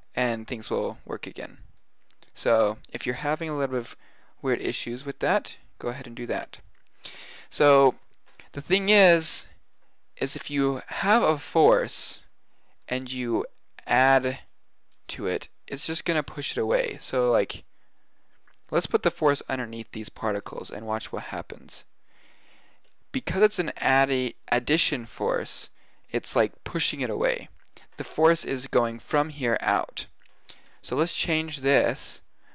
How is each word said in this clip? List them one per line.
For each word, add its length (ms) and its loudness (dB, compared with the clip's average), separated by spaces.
and 320 -2
things 240 -8
will 340 -2
work 220 -8
again. 320 -12
So 440 2
if 140 -8
you're 100 -2
having 340 -4
a 40 -4
little 220 -2
bit 60 -2
of 160 -12
weird 200 0
issues 440 -4
with 140 -8
that, 380 0
go 120 -6
ahead 180 -8
and 80 -12
do 120 -6
that. 320 -6
So 460 8
the 80 -6
thing 280 0
is, 560 6
is 180 -2
if 140 -8
you 380 0
have 340 2
a 160 4
force 840 4
and 240 -4
you 340 -2
add 540 4
to 180 -6
it, 220 -2
it's 180 -8
just 200 -6
gonna 180 2
push 340 -8
it 20 2
away. 400 2
So, 300 0
like, 340 2
let's 160 0
put 160 0
the 80 2
force 360 2
underneath 440 -6
these 180 -6
particles 640 -4
and 160 -8
watch 240 -4
what 120 -6
happens. 600 -10
Because 320 0
it's 160 4
an 200 -2
addi-, 560 2
addition 540 0
force, 640 -2
it's, 260 -4
like, 280 0
pushing 380 -4
it 80 -2
away. 400 -2
The 60 -6
force 420 2
is 220 -4
going 320 2
from 300 0
here 300 0
out. 480 0
So 140 -6
let's 200 0
change 460 -4
this 600 2